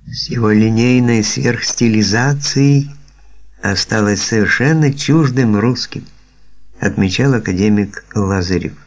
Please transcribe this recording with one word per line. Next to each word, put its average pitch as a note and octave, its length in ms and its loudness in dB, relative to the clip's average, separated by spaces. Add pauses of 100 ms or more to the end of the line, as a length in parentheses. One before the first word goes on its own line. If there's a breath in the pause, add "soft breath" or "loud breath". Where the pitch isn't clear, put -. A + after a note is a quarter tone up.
(100)
с - 200 -8
его A2+ 200 0
линейной A2+ 720 4
сверхстилизацией B2+ 1700 0 (680)
осталось G#2 640 -2
совершенно C3+ 720 2
чуждым B2+ 640 2
русским, A#2 480 -4 (760)
отмечал G2+ 540 0
академик G#2 800 0
Лазарев. F#2+ 580 -2 (140)